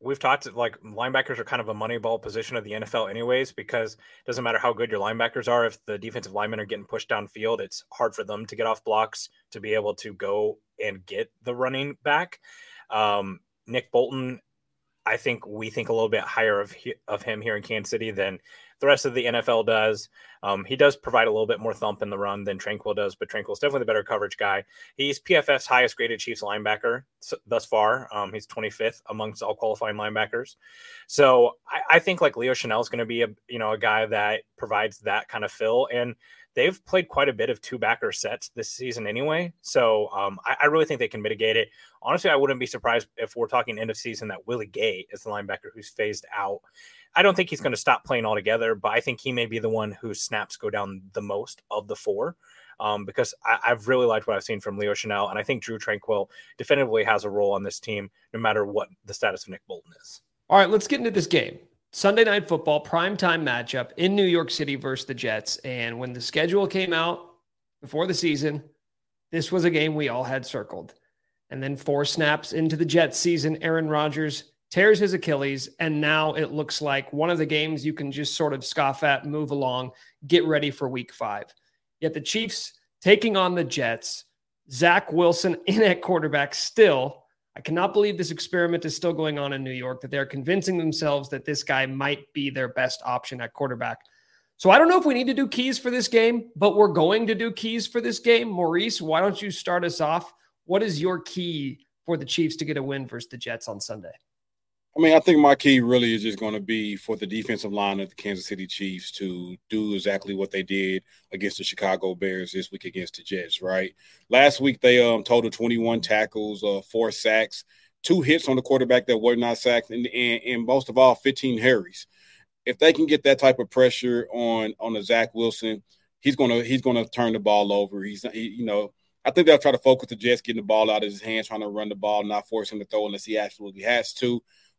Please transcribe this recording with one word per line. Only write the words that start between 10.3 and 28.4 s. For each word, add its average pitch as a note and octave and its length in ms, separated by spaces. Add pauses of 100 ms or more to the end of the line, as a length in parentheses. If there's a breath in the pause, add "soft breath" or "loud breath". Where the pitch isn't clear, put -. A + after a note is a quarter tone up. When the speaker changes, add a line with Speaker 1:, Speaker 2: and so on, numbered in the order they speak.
Speaker 1:
and F#2+ 220
get G#2 260 (120)
the B2 120
running C3 480
back. D3+ 360 (500 loud breath)
Um, G#2 500 (280)
Nick A#2+ 240
Bolton, B2+ 500 (640)
I A2 100
think A#2 320
we G#2+ 220
think A#2 200
a A#2 40
little A2+ 160
bit G#2 140
higher G#2+ 360
of G2+ 120
he-, - 240 (120)
of G#2 140
him G#2+ 180
here G#2+ 160
in G#2 80
Kansas G#2+ 280
City A2+ 200
than F#2+ 280 (400 soft breath)
the C#3 80
rest C#3+ 180
of B2+ 80
the B2 140
N A#2+ 80
F A#2 140
L A2+ 140
does. A2 460 (320 soft breath)
Um, G2 220
he C3+ 140
does C#3+ 180
provide A2+ 320
a G#2+ 40
little A2 160
bit G#2+ 120
more A2 140
thump G#2+ 280
in G#2 80
the G2+ 80
run G2+ 280
than G2 120
Tranquill G#2 380
does, G2+ 180
but - 160
Tranquill's G2+ 300
definitely C#3 200
the A#2+ 60
better A2 180
coverage G2+ 340
guy. G2+ 260 (320 loud breath)
He's C#3 240
P - 160
F D3 140
F's C3+ 160
highest B2 320
graded A#2 220
Chiefs A#2 220
linebacker G#2+ 640 (180)
s-, - 120 (120)
thus A2+ 200
far. A2+ 480
Um, G2+ 200
he's G#2 120